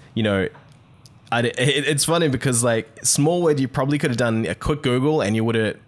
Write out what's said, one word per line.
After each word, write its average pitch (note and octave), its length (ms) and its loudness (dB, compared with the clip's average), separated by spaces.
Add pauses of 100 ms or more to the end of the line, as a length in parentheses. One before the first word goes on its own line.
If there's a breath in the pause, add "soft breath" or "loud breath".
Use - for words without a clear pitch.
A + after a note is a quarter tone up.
(140 loud breath)
you A2+ 100 -2
know, G2 260 0 (840)
I, A#2 80 0
it, A#2+ 180 -2
it's C#3 460 0
funny E3 240 2
because, B2+ 380 0
like, A2+ 240 0 (120)
Smallwood, D#3 600 2
you C3 80 0
probably C#3+ 280 -2
could C#3 120 -2
have A#2 80 -2
done A2+ 280 0
a E2 100 -4
quick D3 280 -4
Google C3 380 2
and G#2+ 160 0
you A2+ 80 0
would A2+ 100 0
have A2 220 0 (100)